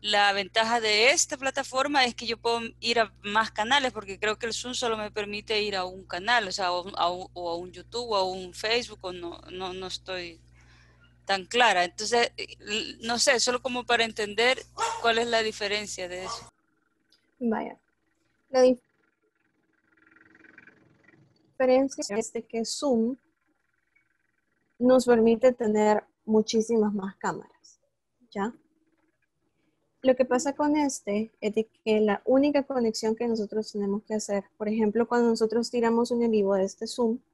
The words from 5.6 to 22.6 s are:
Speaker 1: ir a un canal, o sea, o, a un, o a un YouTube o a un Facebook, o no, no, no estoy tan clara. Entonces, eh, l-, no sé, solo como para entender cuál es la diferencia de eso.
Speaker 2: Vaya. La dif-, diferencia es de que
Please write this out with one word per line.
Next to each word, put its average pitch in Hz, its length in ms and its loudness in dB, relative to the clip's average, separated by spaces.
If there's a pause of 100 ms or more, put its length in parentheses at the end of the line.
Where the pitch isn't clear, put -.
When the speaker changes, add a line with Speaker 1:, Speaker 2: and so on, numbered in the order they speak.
Speaker 1:
ir 202 120 -4
a 185 100 -2
un 185 200 -14
canal, 208 420 -2
o 180 40 -8
sea, 180 200 -2
o, 180 240 -6
a 170 160 2
un, 180 220 -10
o 175 160 -6
a 170 80 -4
un 180 140 -10
YouTube 226 400 -10
o 214 40 0
a 190 80 2
un 185 300 -6
Facebook, 220 480 -4
o 185 100 -8
no, 175 280 -12 (120)
no, 185 220 -10
no 185 140 -10
estoy 175 520 -12 (880)
tan 196 200 -2
clara. 214 400 4
Entonces, 220 520 0
eh, - 220 -14
l-, - 420 -6
no 233 160 -4
sé, 254 220 4
solo 247 240 -2
como 247 200 -6
para 226 220 2
entender 220 540 0 (420)
cuál 226 160 2
es 240 100 0
la 226 140 0
diferencia 208 680 -6
de 180 180 -10
eso. - 240 -12 (920)
Speaker 2:
Vaya. 226 400 -4 (680)
La 262 120 2
dif-, 254 200 4 (2750)
diferencia 262 680 2
es 226 160 -2
de 233 120 -8
que 226 200 -4